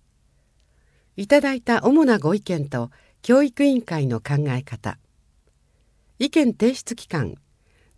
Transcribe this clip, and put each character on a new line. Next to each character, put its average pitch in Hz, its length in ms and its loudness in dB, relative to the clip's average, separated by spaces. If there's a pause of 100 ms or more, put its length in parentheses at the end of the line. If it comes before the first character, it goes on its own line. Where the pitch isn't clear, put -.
(1160)
い 202 100 -8
た 285 160 4
だ 277 100 -2
い 254 80 -6
た 233 240 0
主 285 220 4
な 226 120 4
ご 151 160 0
意 208 60 -2
見 151 300 -6
と 120 200 -6 (300)
教 262 220 4
育 285 220 0
委 285 40 4
員 254 140 0
会 156 240 -4
の 117 140 -4
考 143 160 -4 (120)
え 127 140 -4
方。 - 360 -12 (1200)
意 285 120 -2
見 277 220 2
提 247 220 0
出 - 220 -14
期 - 100 -20
間、 127 280 -6 (640)